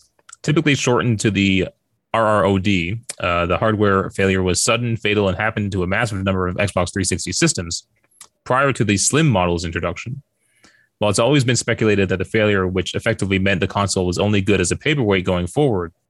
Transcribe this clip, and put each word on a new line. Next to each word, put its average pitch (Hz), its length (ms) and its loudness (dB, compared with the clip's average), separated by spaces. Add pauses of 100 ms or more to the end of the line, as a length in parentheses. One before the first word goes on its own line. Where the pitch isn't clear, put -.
(440)
Typically 156 320 2
shortened 117 460 0
to 113 100 2
the 98 380 2 (440)
R 110 120 2
R 104 200 2
O 98 140 2
D, 95 400 -2 (200)
uh, 87 280 0
the 87 100 0
hardware 104 540 2
failure 95 320 0
was 90 180 0
sudden, 117 340 0
fatal, 104 320 0
and 90 80 0
happened 107 360 -4
to 95 100 -2
a 87 60 -2
massive 101 360 -2
number 95 240 0
of 90 100 -6
Xbox 92 360 -2
three 98 100 -2
sixty 92 280 -4
systems 87 560 -2 (560)
prior 135 300 0
to 123 100 -2
the 104 140 2
Slim 151 300 2
model's 87 380 2
introduction. 87 560 -6 (760)
While 104 100 2
it's 104 100 0
always 131 240 4
been 120 120 2
speculated 104 540 2
that 92 80 -2
the 87 80 -4
failure, 104 420 0
which 90 260 -2
effectively 101 460 -2
meant 95 220 2
the 98 60 0
console 95 380 -2
was 90 140 -2
only 101 220 2
good 95 200 2
as 87 100 0
a 92 60 -2
paperweight 104 480 0
going 90 220 -2
forward, 101 460 -2 (160)